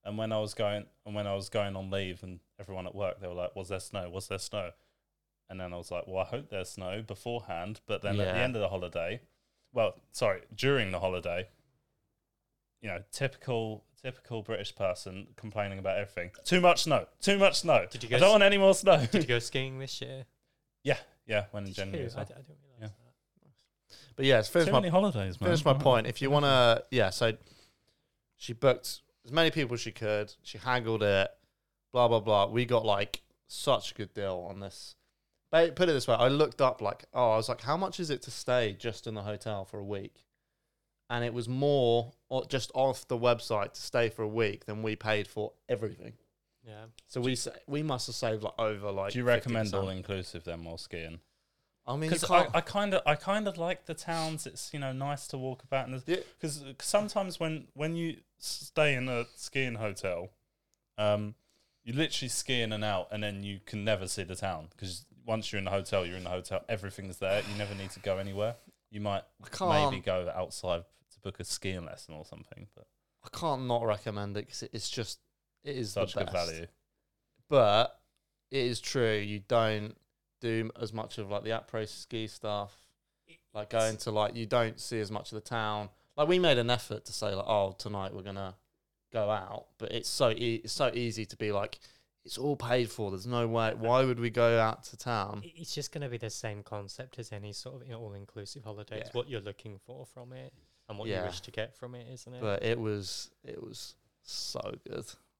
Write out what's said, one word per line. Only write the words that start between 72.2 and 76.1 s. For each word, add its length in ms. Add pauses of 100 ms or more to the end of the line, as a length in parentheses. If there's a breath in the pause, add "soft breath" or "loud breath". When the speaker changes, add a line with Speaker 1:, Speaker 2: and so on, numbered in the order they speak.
Speaker 1:
something. 500
But 120 (360)
Speaker 2:
I 60
can't 380
not 180
recommend 540
it, 100
'cause 140
it, 100
it's 160
just, 320 (420)
it 140
is 160
Speaker 1:
such 220